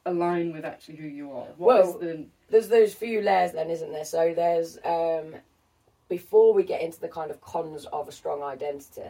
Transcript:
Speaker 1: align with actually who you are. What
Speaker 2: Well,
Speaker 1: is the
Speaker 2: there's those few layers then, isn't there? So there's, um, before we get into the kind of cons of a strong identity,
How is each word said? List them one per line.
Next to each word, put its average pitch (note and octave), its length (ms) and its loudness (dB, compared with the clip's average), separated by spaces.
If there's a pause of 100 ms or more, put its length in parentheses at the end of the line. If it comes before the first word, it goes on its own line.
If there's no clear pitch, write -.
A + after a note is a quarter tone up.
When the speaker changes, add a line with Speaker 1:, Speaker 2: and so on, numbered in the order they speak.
Speaker 1:
align E3+ 480 -2
with D#3 140 -10
actually - 300 -14
who D#3 120 -12
you C#3+ 240 -12
are. - 140 -10 (100)
What - 20 -14
Speaker 2:
Well, F#3+ 360 6
Speaker 1:
is - 60 -12
the E3 240 -6 (260)
Speaker 2:
there's G#3+ 180 4
those A3 260 6
few A3 280 -4
layers F#3 300 2
then, D#3+ 180 -4
isn't D#3+ 220 -6
there? D3+ 120 -8
So E3 300 0
there's, E3+ 500 0
um, E3 500 -2 (720)
before G#3+ 460 6
we G3 100 6
get - 180 -4
into E3 180 -8
the E3 80 -8
kind D#3 220 -10
of D3+ 100 -14
cons D#3+ 460 -8
of - 220 -8
a D3 40 -16
strong C#3+ 300 -8
identity, C#3+ 680 -8